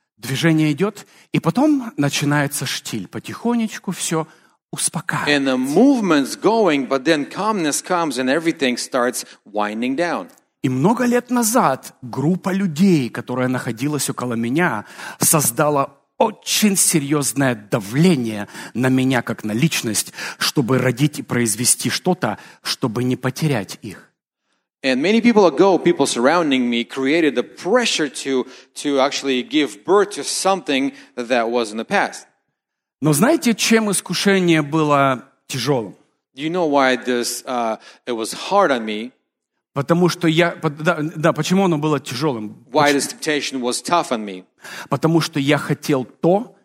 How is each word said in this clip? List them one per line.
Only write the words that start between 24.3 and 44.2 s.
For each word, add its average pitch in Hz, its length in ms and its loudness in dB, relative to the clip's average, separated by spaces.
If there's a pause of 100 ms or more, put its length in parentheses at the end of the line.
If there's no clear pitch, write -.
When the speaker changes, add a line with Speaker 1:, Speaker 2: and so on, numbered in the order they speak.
Speaker 2:
And 131 180 0
many 208 200 2
people 214 260 6
ago, 170 320 4
people 170 260 2
surrounding 131 640 2
me 120 140 0
created 139 520 0
the 120 80 0
pressure 190 640 -2
to, 131 380 -2 (300)
to 143 240 -2
actually 135 420 0
give 127 420 -2
birth 196 280 2
to 143 120 -10
something 143 720 -2 (220)
that 117 340 -2
was 117 220 -2
in 107 60 -10
the 113 80 -6
past. 170 420 -2 (760)
Speaker 1:
Но 156 120 4
знаете, 233 420 2
чем 220 340 2
искушение 180 720 2
было 143 640 2 (220)
тяжёлым? 117 480 -2 (400)
Speaker 2:
Do 135 80 -12
you 160 80 -4
know 175 160 0
why 135 300 4
this, 120 480 -4
uh, 117 340 -4 (260)
it 123 100 -4
was 110 180 -6 (180)
hard 190 180 4
on 120 160 0
me? 110 260 -8 (600)
Speaker 1:
Потому 170 360 2
что - 180 -2
я, 165 240 2
по-, - 180 -4
да, 156 300 -2
да, 156 340 0
почему 185 320 0
оно 170 120 2
было 147 220 0
тяжёлым? 117 720 -6
Speaker 2:
Why 147 200 4
Speaker 1:
Поч- 143 40 4
Speaker 2:
this 131 120 0
temptation 139 540 -6
was 120 200 -4
tough 170 300 0
on 110 140 -4